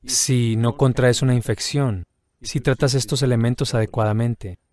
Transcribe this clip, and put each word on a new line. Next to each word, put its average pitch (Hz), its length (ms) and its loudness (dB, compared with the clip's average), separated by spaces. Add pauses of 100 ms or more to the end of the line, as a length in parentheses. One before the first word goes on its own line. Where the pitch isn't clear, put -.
Si 117 520 0
no 113 180 2
contraes 123 460 2
una 131 140 2
infección, 117 680 -2 (360)
si - 180 -6
tratas 135 340 0
estos 131 280 -2
elementos 123 520 0
adecuadamente 110 840 -2 (140)